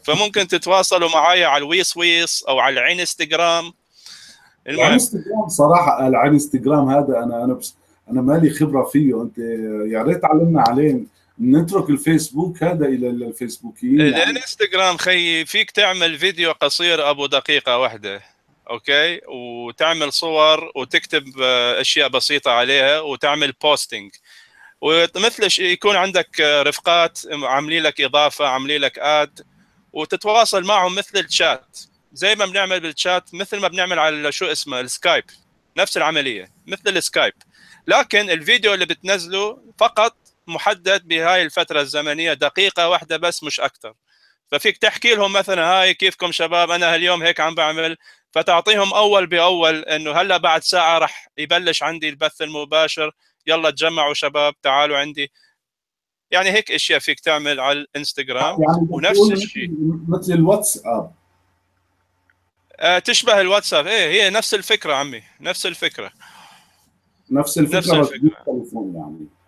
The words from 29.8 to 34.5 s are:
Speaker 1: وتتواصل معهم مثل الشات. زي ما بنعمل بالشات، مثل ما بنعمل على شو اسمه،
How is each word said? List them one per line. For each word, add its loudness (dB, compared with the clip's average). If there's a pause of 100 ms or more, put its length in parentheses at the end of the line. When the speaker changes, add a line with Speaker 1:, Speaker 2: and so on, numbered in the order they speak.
Speaker 1:
وتتواصل 0
معهم 0
مثل -4
الشات. -2 (340)
زي 0
ما 0
بنعمل -4
بالشات، -4
مثل -8
ما -2
بنعمل -2
على 0
شو -6
اسمه، -6